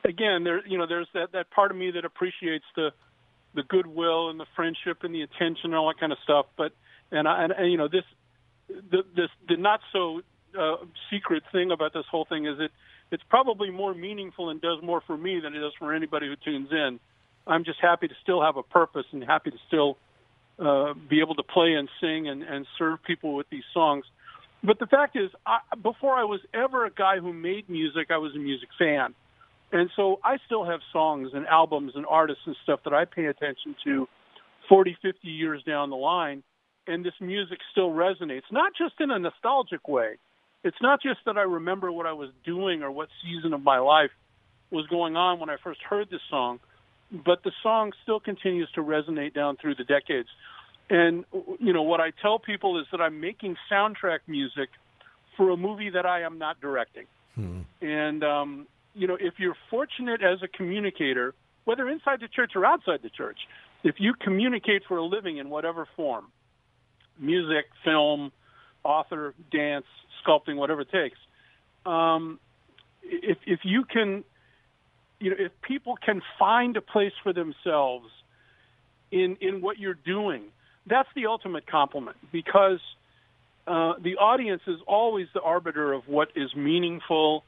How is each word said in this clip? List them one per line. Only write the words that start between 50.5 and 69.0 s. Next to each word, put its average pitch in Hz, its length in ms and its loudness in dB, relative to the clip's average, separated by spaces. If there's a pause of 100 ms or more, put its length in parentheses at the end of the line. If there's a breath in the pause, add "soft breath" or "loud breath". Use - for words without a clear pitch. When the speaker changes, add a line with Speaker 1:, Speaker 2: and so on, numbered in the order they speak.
Speaker 1:
And, 170 360 4 (340)
you 202 140 4
know, 160 100 2
what 165 180 2
I 160 100 0 (100)
tell 214 160 2
people 196 420 -2
is 143 120 -6
that 175 100 -2
I'm 156 200 0
making 190 340 -8 (160)
soundtrack 202 560 0
music 139 420 -4 (680 soft breath)
for 185 120 6
a 175 80 2
movie 202 320 -4
that 180 160 0
I 180 160 2
am 165 160 -6
not 156 240 -6
directing. 123 440 -4 (300)
Speaker 2:
Hmm. 90 260 -8 (200)
Speaker 1:
And, 151 420 -2
um, 143 440 -2 (260)
you 190 140 -4
know, 185 120 -2
if 175 200 -4
you're 180 160 -2 (140)
fortunate 240 520 -4
as 185 220 2
a 185 40 -10
communicator, 170 880 -4 (300)
whether 247 240 -2
inside 269 320 -2
the 214 80 -14
church 240 280 -2
or 190 100 4
outside 233 360 4
the 113 80 -12
church, 110 280 -10 (460 loud breath)
if 147 160 2
you 214 140 2
communicate 208 720 0
for 180 100 -2
a 165 60 -2
living 180 340 -4
in 139 120 -10
whatever 160 460 -4
form, 127 320 -4 (920)
music, 156 480 0 (180)
film, 147 480 2 (520 soft breath)
author, 151 500 -2 (160)